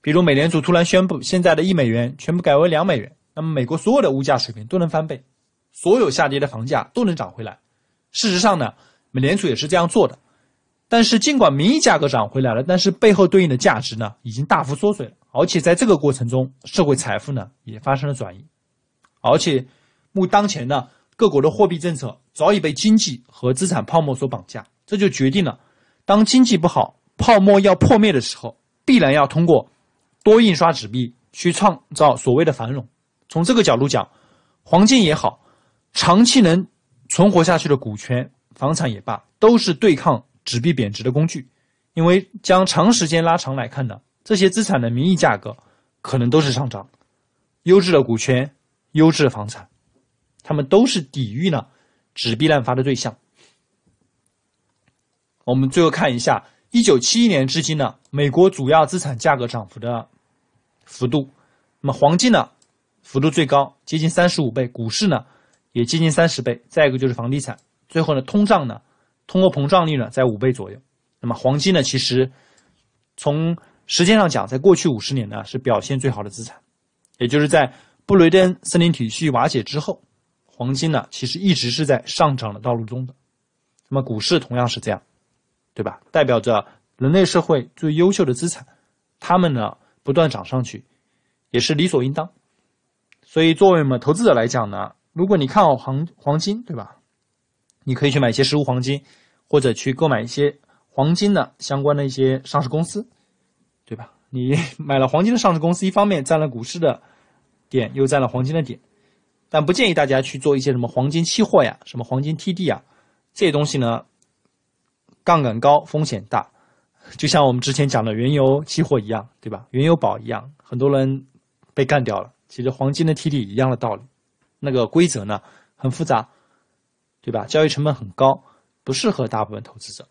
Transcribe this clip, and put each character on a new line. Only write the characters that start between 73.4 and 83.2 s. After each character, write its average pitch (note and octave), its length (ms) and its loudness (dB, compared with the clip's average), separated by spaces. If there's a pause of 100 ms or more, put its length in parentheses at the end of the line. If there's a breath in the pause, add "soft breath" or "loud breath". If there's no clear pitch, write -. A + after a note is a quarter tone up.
时 - 180 -2
间 A3 120 4
上 F#3+ 120 2
讲， A2+ 160 -4
在 B2+ 120 -8
过 F3 180 6
去 F3 120 -4
五 A#2+ 120 -2
十 - 140 -8
年 A#2 140 -4
呢， G#2 180 -12
是 - 120 -12
表 G#2+ 240 0
现 C3+ 180 -6
最 B2+ 120 -2
好 G#2+ 100 -8
的 G#2 80 -12
资 A2+ 140 -16
产， - 120 -18 (600)
也 B2 100 -2
就 C#3+ 120 0
是 D3 80 2
在 D3 260 2 (320 soft breath)
布 G3+ 100 2
雷 E3 140 8
顿 F#3 340 4
森 - 160 -2
林 E3+ 120 4
体 A#2 180 -4
系 D#3 220 -4
瓦 B2 160 0
解 B2+ 160 -2
之 C#3+ 160 -8
后， - 200 -8 (460)
黄 B2+ 280 -8
金 D#3+ 180 -2
呢， B2+ 180 -2
其 - 160 -10
实 D#3+ 140 -8
一 F#3 160 2
直 A#2+ 160 -4
是 D3+ 140 -4
在 C3 200 0
上 D3 320 0
涨 A2 160 -8
的 G#2+ 60 -16
道 A#2+ 140 -4
路 A#2 120 -6
中 B2+ 220 -10
的。 B2+ 80 -20 (720)